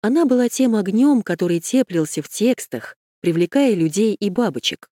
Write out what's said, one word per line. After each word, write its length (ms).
Она 240
была 240
тем 280
огнём, 460
который 380
теплился 640
в 60
текстах, 680
привлекая 540
людей 400
и 160
бабочек. 640